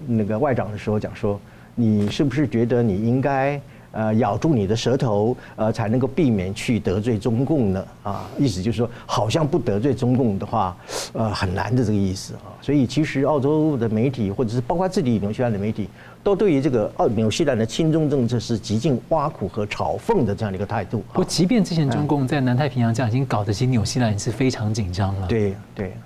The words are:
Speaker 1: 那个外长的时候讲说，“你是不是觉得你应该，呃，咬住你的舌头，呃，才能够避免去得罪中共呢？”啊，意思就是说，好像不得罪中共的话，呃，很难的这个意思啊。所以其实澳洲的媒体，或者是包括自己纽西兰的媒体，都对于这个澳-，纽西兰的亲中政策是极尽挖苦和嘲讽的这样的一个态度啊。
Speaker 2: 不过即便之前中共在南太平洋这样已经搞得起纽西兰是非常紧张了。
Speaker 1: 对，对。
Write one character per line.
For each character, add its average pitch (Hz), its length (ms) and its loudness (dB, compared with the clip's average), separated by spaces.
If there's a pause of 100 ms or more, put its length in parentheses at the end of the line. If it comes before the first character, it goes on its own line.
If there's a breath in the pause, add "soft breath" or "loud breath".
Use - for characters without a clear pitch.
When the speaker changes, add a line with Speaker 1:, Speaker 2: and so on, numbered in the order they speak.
Speaker 1:
那 113 180 2
个 107 140 -2
外 139 140 2
长 104 180 -2
的 104 60 -8
时 104 140 -6
候 107 100 2
讲 - 160 -8
说 101 240 -2 (340 loud breath)
，“你 107 360 2
是 - 120 -2
不 135 120 0
是 104 120 2
觉 113 200 0
得 120 160 2
你 104 180 2
应 117 180 0
该， 139 400 0 (340 loud breath)
呃， 110 240 0
咬 110 200 2
住 160 180 2
你 104 120 2
的 107 100 2
舌 117 180 0
头， 117 400 2 (220 loud breath)
呃， 110 160 0
才 107 160 -2
能 120 100 2
够 131 80 0
避 160 220 2
免 95 260 0
去 - 240 -2
得 98 220 0
罪 110 180 0
中 117 240 0
共 131 300 2
呢？” 95 100 -2 (220)
啊， 98 320 -8
意 143 100 2
思 95 140 -2
就 104 100 0
是 113 60 -2
说， 117 140 -2 (160 loud breath)
好 104 200 -2
像 147 220 0
不 170 100 0
得 107 220 0
罪 131 140 2
中 123 200 2
共 110 240 2
的 - 60 -6
话， 95 320 -2 (380 loud breath)
呃， 110 180 0
很 92 220 -2
难 98 200 -2
的 127 80 4
这 107 100 2
个 104 40 2
意 98 180 2
思 - 200 -10
啊。 104 260 -18
所 143 140 -2
以 135 120 4
其 156 160 0
实 135 200 0
澳 143 180 2
洲 151 380 2
的 113 100 0
媒 110 220 2
体， 113 200 -2
或 120 140 -2
者 104 60 -2
是 123 100 -2
包 170 160 -2
括 185 100 0
自 185 160 0
己 123 100 2
纽 101 200 0
西 110 80 -4
兰 123 100 2
的 101 80 0
媒 104 140 -2
体， 98 160 -6 (340 loud breath)
都 202 140 2
对 196 160 4
于 139 80 4
这 139 100 0
个 110 280 0
澳-， 180 100 4
纽 110 220 2
西 156 160 0
兰 131 100 2
的 110 80 2
亲 160 260 0
中 156 200 2
政 131 180 2
策 120 100 0
是 113 200 -2
极 101 200 -2
尽 123 300 0
挖 151 220 0
苦 101 180 -6
和 104 160 -4
嘲 101 340 -4
讽 175 280 2
的 98 80 0
这 101 100 -4
样 98 80 -2
的 92 60 -6
一 - 20 -4
个 101 60 -2
态 104 180 -4
度 104 240 -4
啊。 - 60 -20
Speaker 2:
不 185 80 2
过 - 20 2
即 180 220 0
便 208 180 4
之 170 100 -4
前 156 140 2
中 147 180 0
共 139 220 2
在 151 100 0
南 127 160 2
太 139 140 2
平 123 140 0
洋 117 100 4
这 117 100 0
样 107 60 0
已 104 60 0
经 135 100 2
搞 107 180 0
得 104 80 -2
起 107 160 0
纽 123 160 2
西 - 160 -2
兰 110 200 2
是 120 120 -4
非 131 200 0
常 110 240 -2
紧 98 180 -2
张 98 300 -2
了。 90 40 -4
Speaker 1:
对， 104 280 2 (200)
对。 98 200 -6 (120)